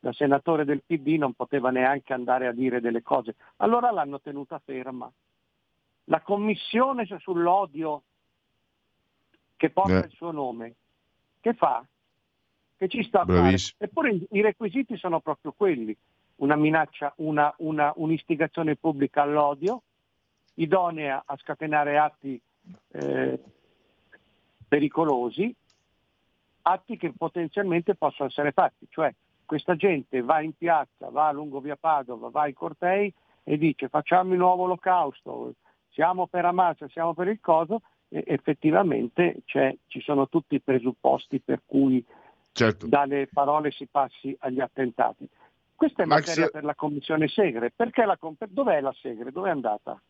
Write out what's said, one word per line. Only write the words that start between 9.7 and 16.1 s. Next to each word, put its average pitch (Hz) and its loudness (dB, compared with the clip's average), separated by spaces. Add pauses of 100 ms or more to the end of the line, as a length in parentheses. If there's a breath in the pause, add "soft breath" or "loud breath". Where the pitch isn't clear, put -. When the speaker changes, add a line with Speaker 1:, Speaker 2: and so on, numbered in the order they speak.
Speaker 1:
porta 185 2
Speaker 2:
Eh. - -4
Speaker 1:
il - -18
suo 170 -10
nome, 120 -8 (680)
che 233 0
fa? 131 0 (920)
Che 190 -4
ci 226 -4
sta - 2
a - 2
fare? 90 4
Speaker 2:
Bravissimo. 92 4
Speaker 1:
Eppure 302 -2
i, 185 -2
i 202 2
requisiti 214 -2
sono 165 -2
proprio 151 -8
quelli. 123 0 (400)